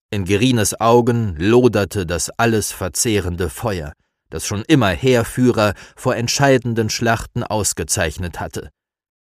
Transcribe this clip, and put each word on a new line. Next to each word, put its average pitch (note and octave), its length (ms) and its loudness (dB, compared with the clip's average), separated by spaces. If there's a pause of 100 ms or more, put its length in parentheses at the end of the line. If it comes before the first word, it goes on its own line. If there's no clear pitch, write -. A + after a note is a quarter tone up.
(120)
In G2 140 -4
Gerines G#2 540 2
Augen A#2 580 2
loderte G#2 680 2
das E2 240 -4
alles A2+ 420 0
verzehrende F2+ 800 -2
Feuer, F2+ 440 -6 (360)
das - 160 -10
schon G#2 180 -6
immer B2+ 260 4
Heerführer A#2 840 2 (220)
vor B2 200 -2
entscheidenden A#2 760 2
Schlachten A#2 520 -2
ausgezeichnet F2+ 960 -4
hatte. - 300 -10 (600)